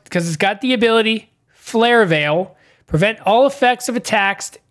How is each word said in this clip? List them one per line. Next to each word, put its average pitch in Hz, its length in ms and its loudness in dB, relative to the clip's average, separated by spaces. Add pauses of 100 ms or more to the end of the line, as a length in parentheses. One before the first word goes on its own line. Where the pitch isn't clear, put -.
(100)
'cause 175 180 -2
it's 165 80 -6
got 202 240 -2
the 254 140 -2
ability, 226 560 0 (180)
Flare 233 560 0
Veil, 160 500 -2 (320)
prevent 202 400 0
all 233 200 4
effects 254 420 0
of 240 80 -4
attacks 196 560 -2 (180)